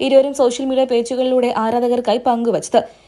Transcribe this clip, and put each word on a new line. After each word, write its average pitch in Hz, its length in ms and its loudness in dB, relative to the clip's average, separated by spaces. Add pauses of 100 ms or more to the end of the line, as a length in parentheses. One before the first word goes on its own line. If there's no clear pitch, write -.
ഇരുവരും 269 340 4
സോഷ്യൽ 262 320 0
മീഡിയ 262 180 0
പേജുകളിലൂടെ 254 720 0
ആരാധകർക്കായി 240 720 -2
പങ്കുവച്ചത്. 233 560 0 (260)